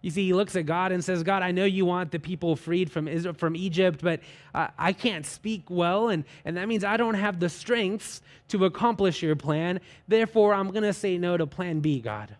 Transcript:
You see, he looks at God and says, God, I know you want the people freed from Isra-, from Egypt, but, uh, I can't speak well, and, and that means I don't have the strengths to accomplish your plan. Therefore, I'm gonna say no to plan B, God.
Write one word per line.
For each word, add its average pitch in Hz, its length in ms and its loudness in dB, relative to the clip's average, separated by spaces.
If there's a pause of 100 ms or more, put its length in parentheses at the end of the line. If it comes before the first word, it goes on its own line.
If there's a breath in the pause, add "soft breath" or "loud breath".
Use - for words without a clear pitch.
You 180 100 -4
see, 190 160 0
he 185 60 4
looks 196 220 2
at 165 120 -2
God 180 240 0
and 180 120 -2
says, 180 200 0
God, 190 180 2
I 180 100 0
know 180 140 2
you 190 200 2
want 175 260 0
the 170 80 -4
people 165 360 -2
freed 170 360 -2
from 160 160 -2
Isra-, 165 280 -4
from 165 200 -2
Egypt, 180 480 0
but, 170 160 0 (340 loud breath)
uh, 156 140 -2 (100)
I 175 160 0
can't 175 320 -4
speak 208 440 -8
well, 180 400 2
and, 160 140 0 (220 loud breath)
and 165 100 -6
that 185 120 -4
means 220 160 0
I 208 140 0
don't 226 180 0
have 202 240 -2
the 175 100 0
strengths 214 720 -4 (280 loud breath)
to 190 160 4
accomplish 196 580 2
your 156 120 2
plan. 156 440 -2 (280 loud breath)
Therefore, 220 460 4
I'm 196 160 0
gonna 208 240 0
say 185 240 -2
no 175 180 0
to 165 120 0
plan 170 320 -4
B, 147 200 2
God. 107 400 -8